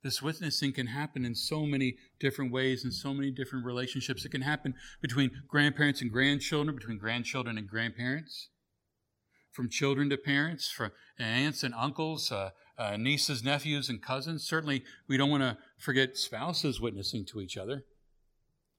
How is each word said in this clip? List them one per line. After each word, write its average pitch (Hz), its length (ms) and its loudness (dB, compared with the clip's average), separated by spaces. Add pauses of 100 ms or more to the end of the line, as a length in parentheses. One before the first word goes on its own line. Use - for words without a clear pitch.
This 131 200 -4
witnessing 147 500 0
can 127 160 -2
happen 139 360 -4
in 120 100 -2
so 156 320 -2
many 135 300 2 (220)
different 135 340 0
ways, 131 320 2
in 123 80 -2
so 139 200 -4
many 139 180 0
different 127 360 -4
relationships. 123 580 -4
It 143 60 -8
can 147 120 -2
happen 143 320 0 (280)
between 131 280 4 (180)
grandparents 147 520 6
and 120 100 0
grandchildren, 143 680 2
between 110 220 -8
grandchildren 117 600 -2
and 101 100 -6
grandparents, 120 800 -4 (1040)
from 123 160 -2
children 139 400 4
to 135 80 2
parents, 143 540 0
from 110 220 -4 (260)
aunts 127 460 2
and 123 100 -2
uncles, 147 580 -2
uh, 98 180 -2 (280)
uh, 104 180 0
nieces, 131 480 0
nephews, 143 460 0
and 117 100 -4
cousins. 139 460 -4
Certainly, 151 380 0 (220)
we 135 120 2
don't 139 100 6
wanna 135 300 4 (180)
forget 131 400 2
spouses 139 640 -2
witnessing 101 460 -4
to 107 160 -10
each 92 160 -8
other. 123 260 -6 (960)